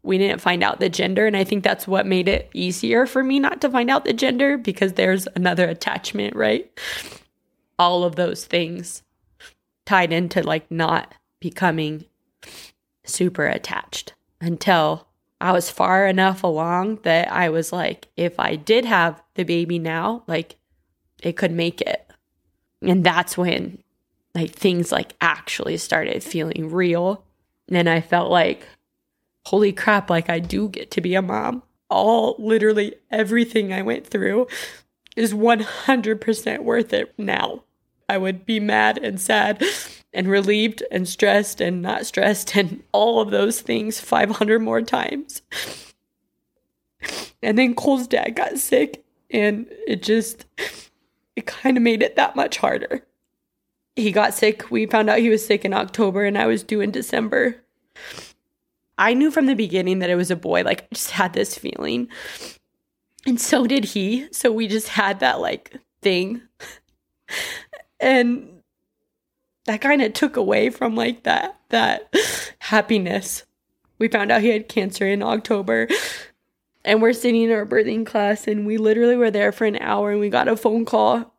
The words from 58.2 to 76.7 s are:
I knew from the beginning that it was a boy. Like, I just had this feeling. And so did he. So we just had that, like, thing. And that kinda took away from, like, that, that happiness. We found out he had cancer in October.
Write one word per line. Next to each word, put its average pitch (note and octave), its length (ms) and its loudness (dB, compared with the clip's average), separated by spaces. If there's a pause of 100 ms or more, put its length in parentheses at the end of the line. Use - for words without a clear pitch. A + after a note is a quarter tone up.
I G#3 160 4
knew C#4 160 4
from D4 160 2
the C4+ 80 4
beginning F#3 460 0
that F3+ 100 -2
it F3+ 60 2
was F3+ 160 0
a F3+ 40 2
boy. F3 280 0
Like, - 280 -2
I A3+ 40 -12
just - 160 -6
had F3+ 220 0
this - 220 -2
feeling. A#3+ 520 -6 (1200)
And A#3+ 120 2
so B3+ 280 2
did B3+ 180 2
he. G#3+ 460 -2
So - 200 2
we A3 160 -2
just G#3+ 200 -2
had G3 320 0
that, B2+ 200 2
like, - 380 -6 (240)
thing. F#3+ 400 0 (1600)
And B3 640 2 (1040)
that G#3+ 160 -2
kinda C#4 280 4
took C#4+ 280 0
away G#3+ 340 2
from, A#3 240 -2
like, A#3 280 -2
that, - 360 0 (100)
that - 420 0 (460)
happiness. G3+ 880 -2 (540)
We A3+ 80 2
found G#3+ 240 0
out A#3 100 4
he A3+ 80 4
had A3 200 -2
cancer G3 360 -2
in G3+ 160 0
October. G3 680 0 (960)